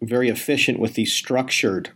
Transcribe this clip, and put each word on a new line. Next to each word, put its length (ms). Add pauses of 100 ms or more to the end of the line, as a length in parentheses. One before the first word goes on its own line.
very 280
efficient 500
with 160
the 100
structured 920